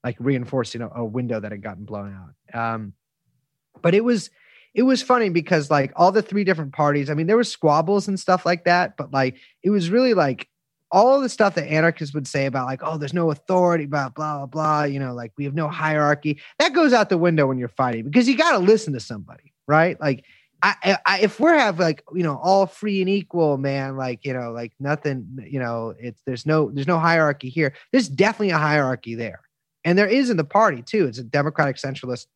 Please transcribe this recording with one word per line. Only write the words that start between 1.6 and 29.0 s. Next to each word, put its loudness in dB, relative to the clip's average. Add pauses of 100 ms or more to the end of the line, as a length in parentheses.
gotten -12
blown -12
out. -16
Um, -6 (840)
but 2
it 4
was, 0 (440)
it 2
was 4
funny 2
because, 0
like, 0
all 4
the 2
three -4
different -2
parties, 0
I -2
mean, -2
there 4
were 2
squabbles 0
and -4
stuff 0
like -2
that, 2
but, -10
like, 0 (260)
it 2
was 2
really, 4
like, 0 (420)
all 6
the -2
stuff 0
that -4
anarchists 0
would -6
say -2
about, -4
like, -8
"Oh, -6
there's -8
no 0
authority, 0
blah, -4
blah, -6
blah, -10
blah, 0
you -4
know, -6
like, -12
we -4
have -6
no -2
hierarchy." 0 (180)
That 2
goes 4
out 4
the 2
window 4
when -2
you're -6
fighting -2
because 2
you 2
gotta 4
listen 4
to -6
somebody, -16 (120)
right? 4
Like, -4 (380)
I, 2 (100)
I, 2
I, 0
if 0
we're 6
have, 2
like, 0 (100)
you -2
know, -2
all 2
free -4
and 0
equal, 0
man, -4
like, -8
you -6
know, -8
like, -12
nothing, -4 (240)
you -6
know, -6
it's, -14
there's -8
no, 0
there's -6
no 0
hierarchy 0
here. -2 (180)
There's 0
definitely 0
a 0
hierarchy -2